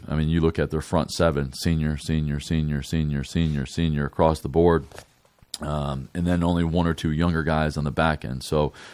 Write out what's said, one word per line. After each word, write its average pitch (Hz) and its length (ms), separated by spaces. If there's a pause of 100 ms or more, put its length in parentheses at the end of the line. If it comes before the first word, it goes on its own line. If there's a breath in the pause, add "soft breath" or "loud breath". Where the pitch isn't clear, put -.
I 76 100
mean, 78 120
you 80 140
look 80 160
at 73 120
their 78 120
front - 300
seven, 71 420
senior, 78 420
senior, 76 440
senior, 76 420
senior, 73 420
senior, 76 400
senior 76 400
across 78 360
the 73 100
board, 82 340 (800)
um, 71 500
and 87 140
then 87 180
only 85 200
one 85 220
or 82 60
two 80 180
younger 80 320
guys 78 360
on 71 60
the 73 60
back 78 360
end. 64 180
So, 76 300 (180 loud breath)